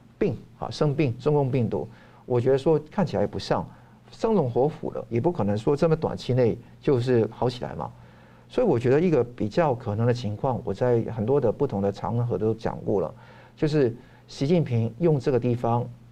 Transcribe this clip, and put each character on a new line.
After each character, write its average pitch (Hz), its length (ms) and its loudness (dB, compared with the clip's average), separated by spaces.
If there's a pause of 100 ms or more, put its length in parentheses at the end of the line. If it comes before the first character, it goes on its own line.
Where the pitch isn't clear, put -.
(180)
病 156 180 0 (220)
啊， - 120 -8
生 147 240 -2
病， 131 240 0
中 147 160 0
共 139 160 2
病 120 180 0
毒， 80 180 -4 (380)
我 123 160 2
觉 123 100 2
得 135 60 6
说 151 240 2 (100)
看 196 140 0
起 - 120 -2
来 98 100 2
不 - 120 -8
像， 101 260 -2 (460)
生 - 240 -2
龙 143 160 2
活 120 180 2
虎 - 240 -6
了， - 160 -8
也 117 120 0
不 165 100 2
可 139 140 -2
能 104 140 0
说 143 180 2
这 165 120 2
么 160 60 4
短 151 220 -2
期 - 160 -6
内 120 240 4 (240)
就 139 180 2
是 120 320 2
好 123 200 -2
起 120 120 -10
来 - 120 -8
嘛。 - 160 -8 (580)
所 - 140 -2
以 254 40 2
我 143 120 2
觉 120 120 2
得 143 100 4
一 185 100 2
个 139 120 4
比 107 260 -4
较 147 260 2
可 110 200 -4
能 113 120 0
的 123 60 2
情 113 240 -4
况， 131 280 -2
我 95 80 -6
在 120 320 2
很 113 200 -4
多 135 160 2
的 117 100 2
不 143 160 0
同 98 160 -2
的 101 80 0
场 113 360 -4
合 107 120 -2
都 110 160 0
讲 - 300 -6
过 104 160 0
了， 80 140 -4 (420)
就 156 100 0
是 139 280 2 (340)
习 - 180 -4
近 165 160 4
平 113 360 0
用 160 200 2
这 139 140 0
个 120 80 2
地 120 140 0
方 120 300 0 (280)